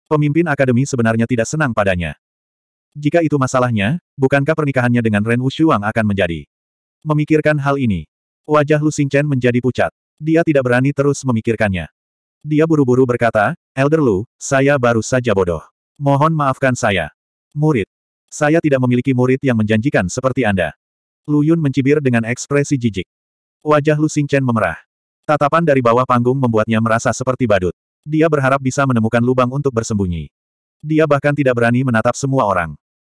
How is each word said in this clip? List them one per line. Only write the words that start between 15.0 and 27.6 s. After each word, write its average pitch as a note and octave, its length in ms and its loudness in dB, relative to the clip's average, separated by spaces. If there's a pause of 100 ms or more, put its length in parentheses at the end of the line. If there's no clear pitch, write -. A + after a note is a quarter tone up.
saja A#2+ 320 -2
bodoh. F2 240 0 (400)
Mohon D3 400 2
maafkan C3+ 320 0
saya." F#2+ 400 -2 (400)
"Murid. D3 320 0 (480)
Saya D#3 320 0
tidak C#3 160 2
memiliki B2+ 320 0
murid B2+ 320 0
yang A#2+ 160 2
menjanjikan A2 480 0
seperti B2+ 400 -2
Anda." F2 240 -2 (560)
Lu D3 160 2
Yun E3 160 2
mencibir C#3+ 400 0
dengan A#2+ 240 0
ekspresi C#3+ 560 -4
jijik. G2 240 -4 (560)
Wajah D3+ 400 2
Lu D#3 80 0
Xingchen C#3+ 320 -2
memerah. A2 400 -2 (480)
Tatapan D3+ 340 2
dari C3+ 220 2
bawah A#2+ 240 2
panggung B2 320 2
membuatnya A2+ 400 0
merasa A2+ 320 0
seperti B2+ 320 -2
badut. F#2 320 0 (260)